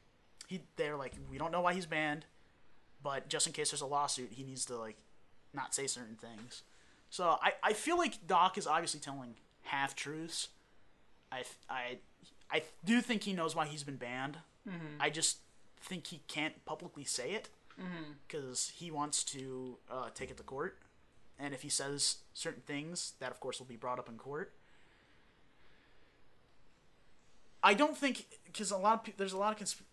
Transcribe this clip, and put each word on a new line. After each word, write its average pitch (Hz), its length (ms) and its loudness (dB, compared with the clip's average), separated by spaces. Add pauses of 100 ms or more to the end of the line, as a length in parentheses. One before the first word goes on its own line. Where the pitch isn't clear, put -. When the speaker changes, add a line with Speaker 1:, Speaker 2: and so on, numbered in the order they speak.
(480)
Speaker 1:
he, 185 140 -6 (160)
they're 147 180 0
like, 135 180 -6 (160)
"We 131 80 -8
don't 160 140 -2
know 175 100 2
why 175 120 4
he's 185 120 -2
banned, 156 400 0 (800)
but 139 240 -2
just 151 180 2
in 160 80 -2
case 151 180 0
there's 147 100 -4
a 143 40 -2
lawsuit, 135 460 2
he 131 120 -8
needs 131 220 -4
to, 123 120 -4
like, 110 200 -6 (560)
not - 220 -2
say 139 120 -2
certain 226 280 -6
things." 220 480 -14 (460)
So 170 320 4
I, 190 200 6
I 208 120 6
feel 330 240 2
like 311 280 2
Doc 180 320 8
is 190 80 -2
obviously 156 360 2
telling 131 340 -8 (280)
half-truths. 151 840 -2 (840)
I, 127 120 -4 (260)
I, 127 280 -2 (520)
I 156 140 4 (220)
do 233 160 8
think 226 220 0
he 202 100 0
knows 165 220 2
why 156 120 4
he's 147 160 -6
been 139 140 -6
banned. 131 400 -4 (300)
Speaker 2:
Mm-hmm. 160 340 -6
Speaker 1:
I 151 80 8
just 156 300 2 (420)
think 175 260 -6
he 156 220 -10
can't 151 340 -2
publicly 156 400 -8
say 127 280 -2
it 214 180 -4 (280)
Speaker 2:
Mm-hmm. 170 360 -6 (160)
Speaker 1:
'cause 131 460 -2
he 170 160 -10
wants 147 320 2
to, 131 540 -6 (120)
uh, 120 240 -4
take 135 160 -6
it - 80 -12
to 110 60 -14
court. 143 340 -4 (600)
And 139 160 -4
if - 80 -10
he 147 60 -8
says 143 480 0 (160)
certain - 280 -6
things, 151 580 -6
that, 127 120 -4
of - 80 -10
course, 127 200 -4
will 131 60 -10
be 127 100 -12
brought 123 220 -2
up 127 100 -8
in 117 100 -12
court. 147 360 -8 (3000)
I 196 100 12
don't 294 240 6
think, - 300 0 (260)
'cause 202 160 -2
a 202 80 2
lot 214 220 6
of 220 40 -8
pe-, 208 140 -10
there's 190 160 0
a 190 40 -2
lot 214 220 0
of - 0 -
consp-, - 220 -4 (120)